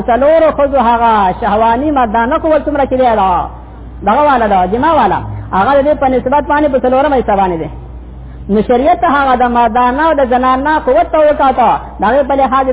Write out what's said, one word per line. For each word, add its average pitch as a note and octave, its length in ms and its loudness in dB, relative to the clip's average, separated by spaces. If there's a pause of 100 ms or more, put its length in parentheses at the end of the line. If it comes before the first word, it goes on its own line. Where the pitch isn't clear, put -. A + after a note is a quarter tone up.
څلورو D4 400 4 (100)
ښځو C#4 200 0 (100)
هغه A#3 240 2 (280)
شهواني A3+ 500 0
مردانه A#3+ 520 0
قوت D#4 240 0
څومره C#4+ 240 0
چې C4 100 -2
دی، B3+ 80 2 (120)
دا F#3+ 100 2 (760)
دغه A#3+ 220 2
والا A#3+ 240 2
ده، F3+ 200 2
جما C4 260 0
والا، F#3 200 2 (340)
هغه G3 240 0
د C#4 100 4
دې D4 160 2
په C4+ 120 0
نسبت C4 360 0
باندې D4 240 0
په C4 100 2
څلورمه C4+ 340 0
حصه G#3+ 220 0
باندې F#3 220 0
دی. C#3+ 60 -8 (840)
نو G#3+ 160 2
شریعت D#4 360 2
هغه C#4 380 2
د - 20 2 (120)
مردانه B3 520 2
او D#4+ 120 2
د - 20 4 (100)
زنانه C4 400 0 (140)
قوت E4+ 260 2
ته D#4+ 140 2
وکاته، C4+ 440 2 (300)
د - 40 -4
هغې B3+ 240 2
په C#4 120 0
لحاظ C4 320 0